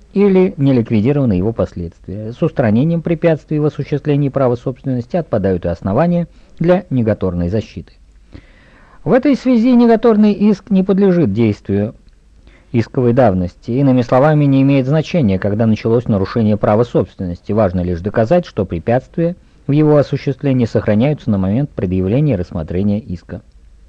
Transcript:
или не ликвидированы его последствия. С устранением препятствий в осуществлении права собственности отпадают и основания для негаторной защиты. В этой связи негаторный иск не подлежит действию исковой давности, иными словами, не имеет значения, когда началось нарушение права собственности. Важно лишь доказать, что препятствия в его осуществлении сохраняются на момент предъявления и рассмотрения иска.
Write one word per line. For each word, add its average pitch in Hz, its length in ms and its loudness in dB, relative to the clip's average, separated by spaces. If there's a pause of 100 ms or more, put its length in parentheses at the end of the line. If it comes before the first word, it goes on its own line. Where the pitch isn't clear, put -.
(140)
или 196 420 2
не 139 160 2
ликвидированы 120 600 0
его 95 180 -2
последствия. 95 800 -8
С 123 100 -10
устранением 151 600 0
препятствий 160 580 -2
в 151 40 0
осуществлении 147 640 -2
права 127 280 0
собственности 127 600 -6
отпадают 98 480 -2
и 87 40 -4
основания 160 580 -2 (320)
для 180 320 0
негаторной 98 580 -2
защиты. 95 440 -8 (1120)
В 147 80 0
этой 262 240 2
связи 247 380 2
негаторный 226 580 4
иск 202 380 0
не 185 120 2
подлежит 185 500 2
действию 104 640 -2 (800)
исковой 120 400 0
давности, 101 580 0
иными 127 320 2
словами, 147 420 2
не 135 180 2
имеет 135 240 2
значения, 143 520 0
когда 104 280 -2
началось 113 420 0
нарушение 107 480 0
права 110 280 2
собственности. 95 680 -6
Важно 95 280 0
лишь 87 200 -4
доказать, 113 460 -2
что - 180 -4
препятствия 131 720 -4 (300)
в 139 60 -2
его 151 240 4
осуществлении 135 680 0
сохраняются 113 640 0
на 101 80 0
момент 101 320 -2
предъявления 101 640 -2
и - 20 -2
рассмотрения 90 600 -4
иска. 87 440 -14 (460)